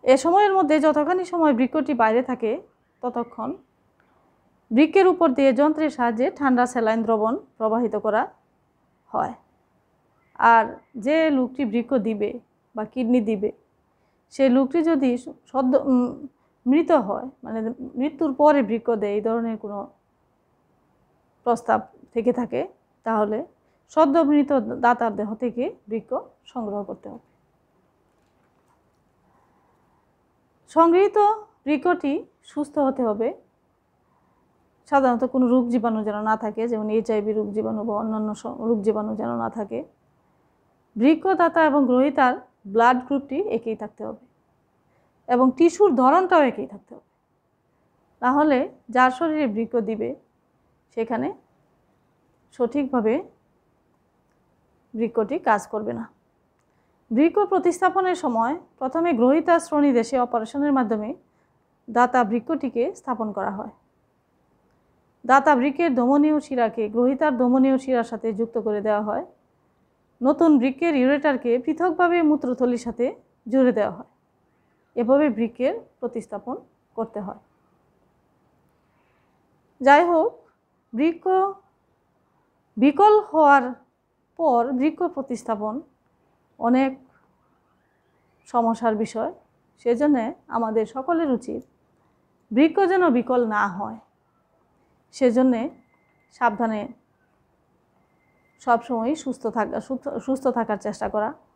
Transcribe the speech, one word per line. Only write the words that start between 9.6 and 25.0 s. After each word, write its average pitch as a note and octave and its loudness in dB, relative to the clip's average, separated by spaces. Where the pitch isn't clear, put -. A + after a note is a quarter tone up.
আর A3+ 6
যে B3+ 0
লোকটি C4 -2
বৃক্ক A#3 -2
দিবে G#3 -2
বা A3 -8
কিডনি B3 0
দিবে, G#3 -2
সেই C4+ 4
লোকটি C4+ 2
যদি C#4 2
সদ্য, B3+ 0
উম, B3 2
মৃত D4 2
হয়, G#3 -6
মানে A3 -8
মৃত্যুর D4+ -2
পরে D4 6
বৃক্ক A3 -4
দেয়, G3+ -2
এই G#3+ -4
ধরনের A3+ -4
কোনো G#3 -12
প্রস্তাব A3+ 0
থেকে A#3 0
থাকে, A#3+ -4
তাহলে G#3+ -2
সদ্য D#4 4
মৃত D4 2
দাতার A#3 2